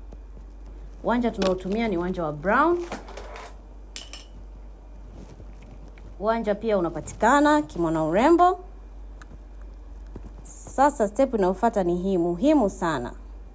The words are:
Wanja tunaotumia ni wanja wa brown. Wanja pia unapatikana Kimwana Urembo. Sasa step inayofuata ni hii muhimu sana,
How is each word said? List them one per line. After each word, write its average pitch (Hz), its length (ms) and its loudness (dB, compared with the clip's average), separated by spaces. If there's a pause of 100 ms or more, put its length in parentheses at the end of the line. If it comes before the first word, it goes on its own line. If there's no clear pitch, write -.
(1040)
Wanja 233 260 2
tunaotumia 190 580 0
ni 185 100 0
wanja 180 260 -2
wa 151 80 -2
brown. 247 460 4 (3500)
Wanja 220 340 2
pia 208 240 2
unapatikana 254 840 4
Kimwana 311 420 0
Urembo. 330 540 6 (1800)
Sasa - 640 2
step 269 260 2
inayofuata 214 500 2
ni 175 120 2
hii 185 220 0
muhimu 196 520 4
sana, 147 420 -4 (420)